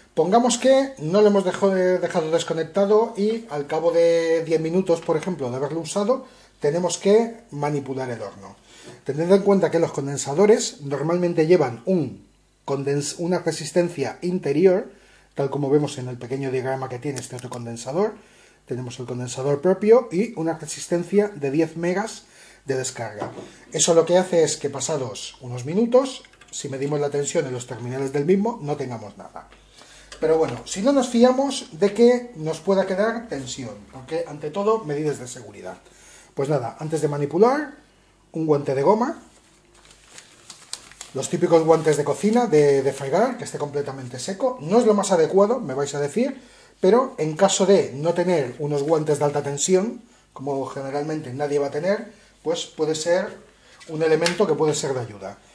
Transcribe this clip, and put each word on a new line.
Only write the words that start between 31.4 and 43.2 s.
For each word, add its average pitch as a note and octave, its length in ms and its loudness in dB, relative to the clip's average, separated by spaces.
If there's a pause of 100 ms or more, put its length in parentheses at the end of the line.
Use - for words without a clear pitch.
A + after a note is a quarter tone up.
de G3 220 2
que A#3+ 420 4
nos D#3 240 -6
pueda F#3+ 260 0
quedar G#3 420 -2
tensión, C3 460 -10 (180)
porque D#3+ 340 -6
ante D3+ 240 -10
todo, G3+ 340 0
medidas D3 340 -4
de B2 100 -14
seguridad. G2 500 -16 (560)
Pues C#3 140 -4
nada, B2 300 -2
antes D#3 240 -6
de D#3+ 60 2
manipular, G3 720 0 (540)
un D#3+ 140 -4
guante C#3 300 0
de C#3 80 0
goma, A3+ 360 2 (1900)
los C3+ 140 -6
típicos E3 360 2
guantes D#3 320 4
de D3 80 0
cocina, G#3+ 420 0
de, C#3+ 360 4
de C3+ 100 0
fregar, F3+ 440 0